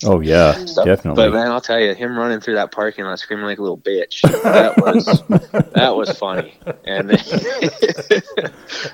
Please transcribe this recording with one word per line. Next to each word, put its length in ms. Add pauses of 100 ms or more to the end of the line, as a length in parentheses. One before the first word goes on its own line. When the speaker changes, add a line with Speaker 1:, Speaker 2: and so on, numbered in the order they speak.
Speaker 1:
Oh, 160
yeah, 320
Speaker 2:
stuff. 320
Speaker 1:
definitely. 400
Speaker 2:
But 80
man, 180
I'll 80
tell 200
you, 140
him 240
running 220
through 160
that 160
parking 320
lot 160
screaming 260
like 140
a 20
little 160
bitch, 440 (320)
that 240
was, 440 (260)
Speaker 1:
<laughs> 260
Speaker 2:
that 240
was 200
funny. 400 (280)
And 240
then, 100
<laughs> 1040 (720)